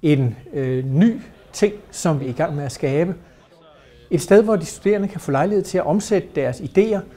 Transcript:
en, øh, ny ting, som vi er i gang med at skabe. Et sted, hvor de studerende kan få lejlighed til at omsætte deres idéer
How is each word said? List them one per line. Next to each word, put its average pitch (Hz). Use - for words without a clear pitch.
en, 135
øh, 131
ny 175
ting, 208
som 156
vi 143
er 131
i 123
gang 156
med 143
at 131
skabe. 156
Et 165
sted, 208
hvor 214
de 160
studerende 202
kan 170
få -
lejlighed 185
til 190
at -
omsætte 202
deres 127
idéer 202